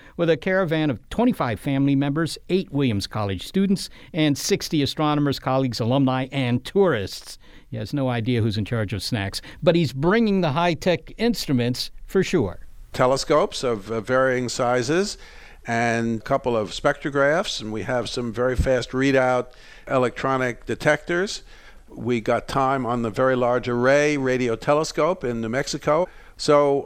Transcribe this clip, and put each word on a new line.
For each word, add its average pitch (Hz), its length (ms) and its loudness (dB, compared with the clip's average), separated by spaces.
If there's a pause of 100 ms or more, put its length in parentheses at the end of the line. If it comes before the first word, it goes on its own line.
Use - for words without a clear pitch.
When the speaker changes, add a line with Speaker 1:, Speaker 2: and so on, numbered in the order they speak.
(160)
Speaker 1:
with 170 140 2
a 160 80 4
caravan 165 500 0
of 120 220 -4
twenty-five 170 500 0
family 139 340 2
members, 143 440 0 (100)
eight 185 240 -2
Williams 127 340 0
College 98 400 -4
students, 190 440 0 (240)
and 151 240 2
sixty - 440 0
astronomers, 147 560 0
colleagues, 131 420 -2
alumni, 131 520 2
and 123 320 0
tourists. 160 760 0 (320)
He 117 60 -8
has 113 160 -8
no 135 160 0
idea 120 320 0
who's 107 160 0
in 107 80 -2
charge 110 300 -2
of 95 80 -4
snacks, 98 400 -4 (200)
but 170 140 6
he's 156 160 2
bringing 196 480 2
the 156 120 2
high-tech 170 640 0
instruments 139 720 0 (160)
for 196 160 2
sure. - 440 -2 (260)
Speaker 2:
Telescopes 139 720 2
of, 110 260 -2
uh, 113 120 -4
varying 127 480 0
sizes 127 680 0 (480)
and 117 540 0
a - 60 -14
couple 131 320 0
of 104 140 -2
spectrographs, 147 880 0
and 107 120 -8
we 107 100 -6
have 123 260 -2
some 120 240 -6
very 123 240 0
fast 123 340 0
readout 127 640 2 (340)
electronic 127 800 0
detectors. 151 800 -2 (440)
We 120 320 -2
got 113 280 0
time 135 360 0
on 120 180 0
the 113 80 -2
Very 131 260 2
Large 123 320 0
Array 139 480 4
radio 127 400 0
telescope 156 680 0
in 120 180 -4
New 113 80 -4
Mexico. 147 600 -2 (280)
So 143 500 4